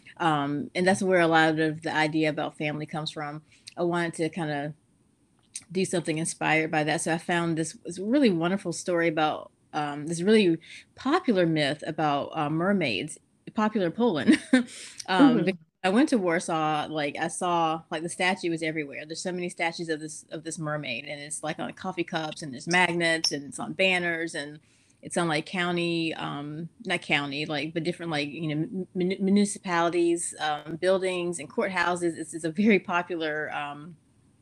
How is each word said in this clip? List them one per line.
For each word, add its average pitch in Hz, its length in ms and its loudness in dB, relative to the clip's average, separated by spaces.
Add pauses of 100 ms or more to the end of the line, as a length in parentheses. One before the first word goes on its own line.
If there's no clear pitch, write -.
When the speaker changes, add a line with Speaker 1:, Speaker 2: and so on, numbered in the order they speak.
(180)
Speaker 1:
Um, 147 560 0
and 180 120 2
that's 202 160 4
where 185 180 6
a 170 60 6
lot 160 320 6
of 156 240 0
the 160 120 -2
idea 156 360 2
about 147 260 -4
family 151 300 -4
comes 156 240 -6
from. 151 320 -8 (340)
I 175 60 -4
wanted 170 320 0
to 160 160 -2
kinda 151 420 -4 (1000)
do 185 140 0
something 170 320 0
inspired 160 540 0
by 156 140 2
that. 151 180 0
So 165 100 0
I 165 60 0
found 170 400 0
this, 160 260 -4
this 175 140 -10
really 233 320 4
wonderful 175 420 0
story 170 360 0
about, 156 420 0 (240)
um, 147 320 -4
this 170 160 -4
really 196 340 6 (380)
popular 262 500 2
myth 151 420 2
about, 151 460 0
uh, 151 160 -2
mermaids, 156 720 0 (380)
popular 214 320 2
in 165 40 -2
Poland. 208 480 4 (120)
<laughs> 247 160 4 (400)
Um, 240 300 6
Speaker 2:
Mm-hmm. 180 80 2
Speaker 1:
because 185 140 -2 (240)
I 190 60 2
went 254 200 6
to 254 80 4
Warsaw, 160 720 0
like, 147 260 -2
I 165 120 -2
saw, 170 540 0 (100)
like, 160 100 -4
the 170 60 -4
statue 180 420 -2
was 160 120 -2
everywhere. 151 440 -4
There's 156 160 -10
so 180 100 -4
many 175 160 -4
statues 170 400 -4
of 156 120 -4
this, 156 320 -12
of 165 120 -10
this 160 140 -10
mermaid, 147 460 -6
and 147 160 -10
it's, 147 240 -10
like, 156 160 -4
on 165 140 -6
coffee 180 300 -6
cups, 160 380 -6
and 147 100 -10
there's 123 160 -12
magnets, 170 640 2
and 143 120 -4
it's 135 160 -12
on 147 140 -8
banners, 175 600 0
and 147 240 -8 (440)
it's - 140 -8
on, 175 120 2
like, 156 180 0
county, 170 680 0
um, 151 560 -8 (140)
not 175 180 -2
county, 143 440 -2
like, 151 260 -4
but 165 120 -2
different, 170 260 -4
like, 147 200 0
you 156 240 -4
know, 175 400 -2
mun-, 185 260 0
municipalities, 175 1200 2
um, 151 360 -4
buildings 180 600 0
and 139 100 -10
courthouses. 175 720 0
It's, 160 160 -10
it's 165 100 -6
a 165 60 -2
very 202 300 4
popular, 160 760 -4
um, 147 420 -10 (460)